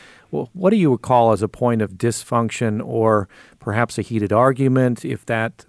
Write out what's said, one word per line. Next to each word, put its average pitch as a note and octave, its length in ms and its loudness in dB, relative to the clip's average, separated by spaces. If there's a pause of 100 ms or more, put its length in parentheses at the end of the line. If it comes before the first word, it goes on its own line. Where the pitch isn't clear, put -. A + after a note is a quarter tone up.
(320)
well, D3 220 -6
what F#3 180 0
do A3+ 40 2
you D3+ 220 2
call A#2 340 4
as G2+ 120 0
a G#2+ 40 0
point A#2 360 -2
of F#2 100 -6
dysfunction A2+ 880 -2
or A2 460 0 (300)
perhaps A2+ 400 -4
a - 20 -2
heated G#2 320 -2
argument, B2+ 720 2
if - 220 -8
that, A2+ 420 -6